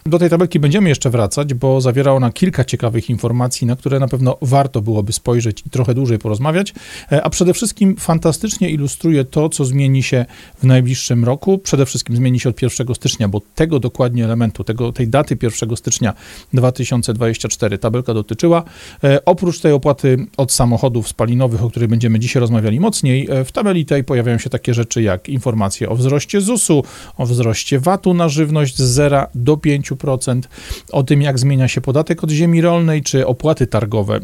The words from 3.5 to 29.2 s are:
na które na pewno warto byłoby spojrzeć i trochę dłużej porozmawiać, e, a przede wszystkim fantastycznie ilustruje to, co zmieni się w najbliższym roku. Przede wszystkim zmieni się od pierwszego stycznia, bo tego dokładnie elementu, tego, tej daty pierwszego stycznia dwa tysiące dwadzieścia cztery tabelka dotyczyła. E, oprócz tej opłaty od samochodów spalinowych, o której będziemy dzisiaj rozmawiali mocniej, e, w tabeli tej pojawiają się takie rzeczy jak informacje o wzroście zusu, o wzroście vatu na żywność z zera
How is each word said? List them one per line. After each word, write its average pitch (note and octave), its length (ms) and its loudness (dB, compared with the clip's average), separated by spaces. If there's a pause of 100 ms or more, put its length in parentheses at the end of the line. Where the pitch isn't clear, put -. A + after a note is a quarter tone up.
na A#2+ 100 0
które C3+ 240 -2
na C3+ 80 0
pewno B2+ 340 0
warto C3+ 400 2
byłoby G#2+ 300 -2
spojrzeć A#2 540 -2
i - 40 -14
trochę B2 240 0
dłużej A#2+ 240 0
porozmawiać, C#3+ 560 -2 (380)
e, C#3+ 100 2
a D#3+ 80 -2
przede F3 240 2
wszystkim G3 420 0
fantastycznie E3+ 760 0
ilustruje D3 540 0
to, D#3 240 0
co D3+ 160 -2
zmieni C3+ 380 2
się B2 240 0 (320)
w - 60 0
najbliższym B2+ 600 2
roku. D3 340 0
Przede C#3 280 0
wszystkim A#2+ 300 -4
zmieni B2+ 240 2
się - 80 -2
od A#2 80 -2
pierwszego B2 380 -2
stycznia, A2 340 -2
bo G2+ 120 -2 (140)
tego D#3 260 0
dokładnie A#2+ 440 -2
elementu, A2+ 400 -2
tego, A#2 280 -4
tej A#2+ 160 -2
daty C3+ 280 0
pierwszego A2+ 400 -4
stycznia A#2 380 -2 (380)
dwa B2+ 200 4
tysiące B2 420 -2
dwadzieścia A2+ 340 -2
cztery G2+ 300 -2
tabelka A#2+ 360 -2
dotyczyła. D#3+ 500 0 (400)
E, C#3 200 4
oprócz F3 360 0
tej D#3 120 4
opłaty C#3 540 2 (100)
od C3+ 160 -2
samochodów A#2+ 560 0
spalinowych, A#2 540 0
o A#2 80 0
której A#2 180 -2
będziemy A2+ 300 2
dzisiaj A#2+ 220 0
rozmawiali A2+ 400 2
mocniej, C#3+ 500 0
e, C3 140 0
w - 80 -10
tabeli F#3+ 340 0
tej C#3+ 180 0
pojawiają A#2+ 340 0
się A#2+ 120 -8
takie A#2 240 -2
rzeczy A#2 280 -2
jak F#2+ 260 -2
informacje A2 600 -2
o A2 80 -2
wzroście C#3 440 0
zusu, F#3 440 0 (320)
o B2+ 100 -4
wzroście A#2+ 540 0
vatu F#3 340 2
na E3+ 140 2
żywność D3+ 480 0
z C#3 60 0
zera C#3 520 2